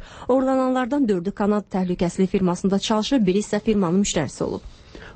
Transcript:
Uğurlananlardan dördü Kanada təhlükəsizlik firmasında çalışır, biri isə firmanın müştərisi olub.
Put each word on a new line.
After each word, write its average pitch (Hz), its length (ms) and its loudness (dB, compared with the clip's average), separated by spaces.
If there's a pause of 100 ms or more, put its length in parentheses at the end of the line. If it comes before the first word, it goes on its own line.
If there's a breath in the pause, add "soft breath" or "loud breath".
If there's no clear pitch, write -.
(300 loud breath)
Uğurlananlardan 262 800 2
dördü 185 220 -2
Kanada 208 420 0
təhlükəsizlik 185 560 0
firmasında 190 500 0
çalışır, 214 460 0
biri 185 160 2
isə 208 180 -2
firmanın 202 460 2
müştərisi - 380 -2
olub. - 180 -6 (540 loud breath)